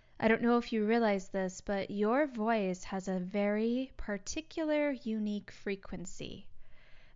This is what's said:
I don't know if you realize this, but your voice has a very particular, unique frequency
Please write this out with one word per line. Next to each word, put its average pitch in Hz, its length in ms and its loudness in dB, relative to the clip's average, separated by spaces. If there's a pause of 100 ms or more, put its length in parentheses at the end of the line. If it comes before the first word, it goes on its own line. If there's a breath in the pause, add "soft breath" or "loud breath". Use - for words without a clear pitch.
(200 soft breath)
I 220 80 6
don't 220 140 6
know 240 160 6
if 240 140 -2
you 220 120 2
realize 214 460 2
this, 190 300 -2
but 196 300 -2
your 220 380 4
voice 214 560 0
has 190 240 -4
a 190 100 0
very 208 800 0
particular, 302 960 -2
unique 214 580 -2
frequency 190 960 -8 (680 soft breath)